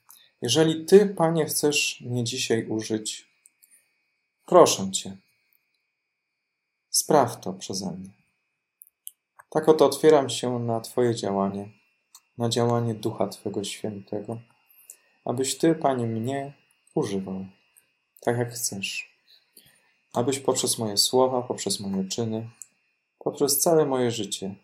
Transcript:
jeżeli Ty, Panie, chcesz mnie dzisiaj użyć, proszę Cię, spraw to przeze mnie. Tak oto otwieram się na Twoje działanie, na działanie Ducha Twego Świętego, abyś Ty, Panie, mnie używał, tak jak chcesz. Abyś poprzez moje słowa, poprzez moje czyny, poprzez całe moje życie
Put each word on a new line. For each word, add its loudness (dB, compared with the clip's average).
jeżeli 2
Ty, 10
Panie, 0
chcesz -2
mnie -4
dzisiaj -2
użyć, -6
proszę 6
Cię, -10
spraw 2
to -8
przeze -8
mnie. -12
Tak 0
oto 8
otwieram 4
się -4
na -2
Twoje 0
działanie, -2
na -2
działanie 0
Ducha -4
Twego -8
Świętego, -10
abyś -2
Ty, 4
Panie, 0
mnie -4
używał, -4
tak 0
jak -2
chcesz. -8
Abyś -2
poprzez 0
moje -4
słowa, 2
poprzez -4
moje -4
czyny, -6
poprzez 0
całe 4
moje 0
życie -8